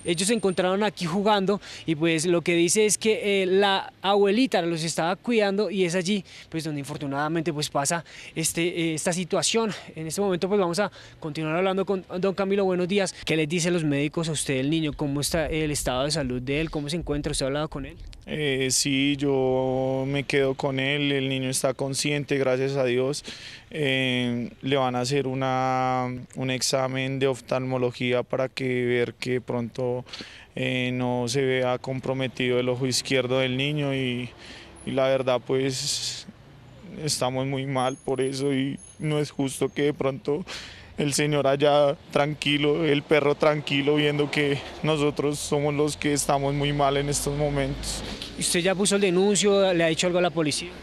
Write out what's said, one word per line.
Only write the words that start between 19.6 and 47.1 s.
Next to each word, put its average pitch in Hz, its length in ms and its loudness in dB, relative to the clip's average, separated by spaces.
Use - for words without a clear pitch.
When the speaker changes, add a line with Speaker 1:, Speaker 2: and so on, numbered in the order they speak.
Speaker 2:
me 139 160 -2
quedo 135 320 2
con 135 240 -2
él, 143 320 0
el 135 180 0
niño 131 200 -2
está 131 260 0
consciente, 143 640 -2
gracias 135 380 2
a 135 100 2
Dios. 127 380 0
Eh, 127 800 0
le 139 160 2
van 127 180 2
a 123 60 0
hacer 131 260 0
una, 131 800 0
un 131 160 -4
examen 131 680 -2
de 135 80 2
oftalmología 127 960 0
para 131 260 -2
que 127 380 -2
ver 120 300 0
que 127 260 -4
pronto, 123 640 -4
eh, 127 380 0
no 123 340 0
se 131 140 0
vea 127 380 2
comprometido 131 800 -2
el 123 100 0
ojo 127 160 0
izquierdo 127 540 2
del 127 180 0
niño 143 380 -2
y, 123 340 -4
y 123 60 -6
la 131 160 2
verdad, 127 380 2
pues, 135 840 -4
estamos 131 440 -2
muy 135 180 -4
mal 131 320 0
por 131 240 -2
eso 135 320 0
y 135 240 -2
no 151 200 0
es 147 120 -2
justo 135 380 -2
que 143 140 -2
de 143 100 2
pronto 143 520 -2
el 147 160 0
señor 147 340 2
allá 143 480 6
tranquilo, 147 720 2
el 143 160 4
perro 143 340 4
tranquilo, 147 600 2
viendo 147 340 2
que 139 300 0
nosotros 147 560 0
somos 147 340 0
los 147 240 0
que 147 160 0
estamos 139 400 0
muy 143 200 0
mal 143 240 2
en 143 120 0
estos 143 280 -2